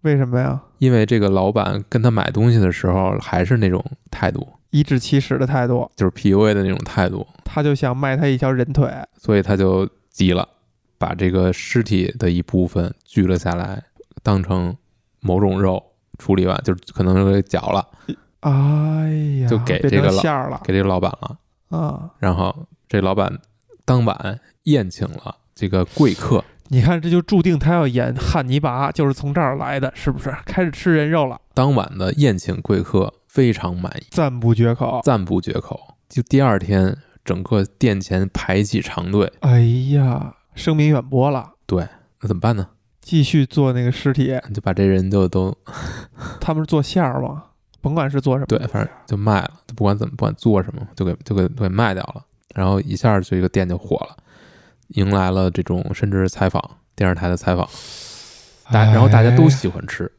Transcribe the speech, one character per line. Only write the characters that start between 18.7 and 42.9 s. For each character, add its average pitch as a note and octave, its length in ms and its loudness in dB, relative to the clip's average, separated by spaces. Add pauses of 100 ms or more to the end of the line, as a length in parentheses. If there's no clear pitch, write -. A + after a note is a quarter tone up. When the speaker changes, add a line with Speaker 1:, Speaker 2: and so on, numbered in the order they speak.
Speaker 1:
呀， B2+ 60 0
Speaker 2:
就 A#2 120 2
给 A2+ 200 -2
这 C#3 100 0
个 - 80 0
老， - 40 2
Speaker 1:
变 G2 100 4
成 F#2+ 100 2
馅 D#3 100 0
儿 C3+ 180 -4
了。 - 140 -10
Speaker 2:
给 - 80 -4
这 F#2+ 100 2
个 G2 60 0
老 F#2 120 0
板 F2+ 200 -2
了。 - 180 -12 (400)
Speaker 1:
啊。 D3+ 420 -6
Speaker 2:
然 F#2 160 0
后 F#2 200 -2 (320)
这 G#2 140 0
老 F#2+ 140 0
板 F#2+ 220 -2 (460)
当 B2 220 2
晚 G#2 340 -4 (240)
宴 C3 260 2
请 F#2 180 -8
了 - 280 -14 (200)
这 G2+ 120 -6
个 F#2 160 0
贵 A#2+ 300 2
客。 - 300 -2 (280)
Speaker 1:
你 B2+ 120 4
看， E3 180 2
这 E3 80 -4
就 F3 100 4
注 F3 220 2
定 E3+ 160 2
他 D3+ 160 2
要 E3 140 2
演 B2 280 -2
汉 C3+ 320 -2
尼 B2+ 120 0
拔， C#3 320 -2
就 D3 160 0
是 C#3 40 0
从 C#3+ 220 -6
这 E3+ 80 0
儿 C#3 140 0
来 C3+ 240 -6
的， C3 160 -4
是 - 160 -4
不 C3+ 80 -4
是？ B2+ 120 -8 (140)
开 - 180 -2
始 E3+ 60 0
吃 E3+ 240 0
人 D3+ 160 2
肉 D#3+ 160 2
了。 B2+ 160 -10 (140)
Speaker 2:
当 C3+ 180 2
晚 G2+ 240 -2
的 F#2 160 -2
宴 C3+ 240 2
请 F#2 240 -6
贵 G2 220 0
客 - 280 0 (160)
非 B2+ 240 2
常 F2+ 240 -4
满 F2+ 220 -8
意。 - 140 -16
Speaker 1:
赞 C#3 280 -2
不 A#2 140 4
绝 A#2 220 2
口。 B2 280 -4
Speaker 2:
赞 A2 220 2
不 F2+ 160 -2
绝 - 120 -8
口。 - 420 -10 (120)
就 - 160 -4
第 C3+ 200 2
二 A2 160 2
天， F#2+ 360 0 (300)
整 F#2 160 -4
个 G2 240 0
店 G#2 340 -2
前 F#2+ 320 -2
排 F#2+ 300 -2
起 G2+ 200 -2
长 F2 300 -8
队。 G2+ 280 2
Speaker 1:
哎 B2 220 6 (320)
呀， C#3 420 0 (180)
声 D#3+ 240 -2
名 D3+ 120 4
远 C#3+ 140 4
播 C3+ 280 0
了。 C3+ 220 -8 (120)
Speaker 2:
对， F2 220 -2 (340)
那 - 60 -6
怎 G2+ 80 -2
么 F2+ 40 -8
办 A2 160 0
呢？ F#2+ 140 -6 (320)